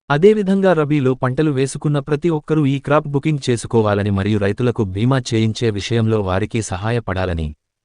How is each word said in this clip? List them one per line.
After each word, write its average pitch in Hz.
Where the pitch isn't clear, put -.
అదేవిధంగా 190
రబీలో 147
పంటలు 135
వేసుకున్న 143
ప్రతి 147
ఒక్కరూ 156
ఈ 135
క్రాప్ 147
బుకింగ్ 143
చేసుకోవాలని 104
మరియు 101
రైతులకు 107
బీమా 110
చేయించే 113
విషయంలో 110
వారికి 98
సహాయపడాలని 92